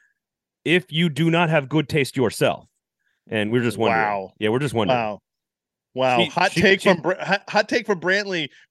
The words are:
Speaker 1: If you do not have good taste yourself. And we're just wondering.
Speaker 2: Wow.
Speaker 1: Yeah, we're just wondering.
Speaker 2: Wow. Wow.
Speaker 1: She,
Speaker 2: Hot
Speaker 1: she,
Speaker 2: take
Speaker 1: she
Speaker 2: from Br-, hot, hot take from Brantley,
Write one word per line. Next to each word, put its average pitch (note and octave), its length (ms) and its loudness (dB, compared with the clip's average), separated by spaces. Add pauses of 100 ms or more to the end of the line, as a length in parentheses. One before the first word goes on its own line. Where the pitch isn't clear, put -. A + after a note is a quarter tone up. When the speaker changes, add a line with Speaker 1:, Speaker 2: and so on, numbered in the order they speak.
(640)
Speaker 1:
If E3+ 260 0
you E3 200 0
do D#3+ 200 0
not E3 200 2
have D3 180 0
good D3 220 -2
taste D3 260 -2
yourself. A#2+ 500 0 (600)
And G#2+ 240 -2
we're B2 100 2
just A2 140 -2
wondering. A2+ 260 2
Speaker 2:
Wow. G2+ 360 -4
Speaker 1:
Yeah, G#2+ 100 0
we're B2 120 0
just C3+ 120 -4
wondering. A2+ 260 0
Speaker 2:
Wow. G#2+ 220 -6 (760)
Wow. B2+ 260 2
Speaker 1:
She, - 100 2
Speaker 2:
Hot F#3 220 -2
Speaker 1:
she, E3 100 -2
Speaker 2:
take G3 180 4
Speaker 1:
she G3+ 80 0
Speaker 2:
from F3 140 4
Br-, E3 180 -4
hot, E3+ 260 -2
hot G#3+ 220 0
take A#3 160 -2
from G3 160 -2
Brantley, F#3 480 -2 (220)